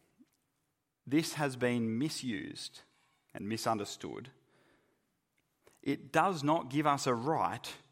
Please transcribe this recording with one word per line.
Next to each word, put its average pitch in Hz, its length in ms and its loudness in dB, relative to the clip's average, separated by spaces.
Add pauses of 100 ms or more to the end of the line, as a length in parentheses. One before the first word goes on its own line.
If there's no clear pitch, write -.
(1080)
this 151 280 2
has 143 200 0
been 120 440 2
misused 127 800 -4 (540)
and - 120 -8
misunderstood. 107 840 -4 (1500)
It - 300 -4
does 165 300 4
not 151 280 2
give 147 160 2
us 139 200 4
a 127 80 4
right 117 560 0 (220)